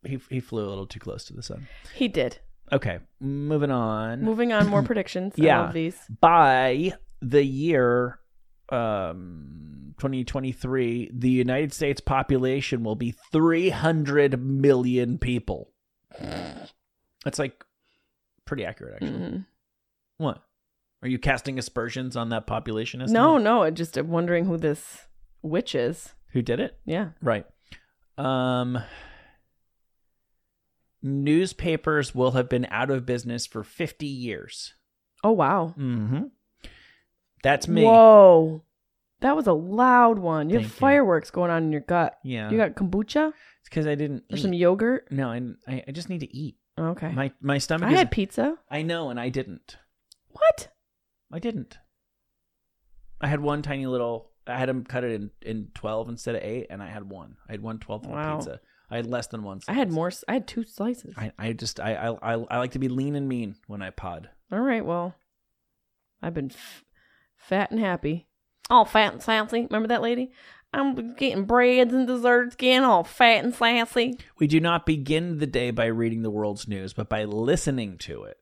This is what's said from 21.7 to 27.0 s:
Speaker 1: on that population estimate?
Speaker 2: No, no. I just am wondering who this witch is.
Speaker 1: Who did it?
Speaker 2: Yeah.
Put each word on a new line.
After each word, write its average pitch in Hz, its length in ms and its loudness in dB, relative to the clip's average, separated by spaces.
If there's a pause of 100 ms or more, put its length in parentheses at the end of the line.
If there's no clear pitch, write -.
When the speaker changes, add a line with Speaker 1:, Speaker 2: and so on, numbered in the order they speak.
Speaker 1:
on 117 120 -4
that 113 180 -4
population 113 560 -6
estimate? 226 180 4
Speaker 2:
No, 302 180 8
no. 220 260 4
I 160 60 2
just 165 280 -6
am 156 100 -2
wondering 170 360 0
who 180 120 0
this 156 500 -6 (360)
witch 170 320 -4
is. 131 400 -4 (180)
Speaker 1:
Who 127 100 0
did 120 180 -2
it? - 240 -8
Speaker 2:
Yeah. 165 260 -6 (120)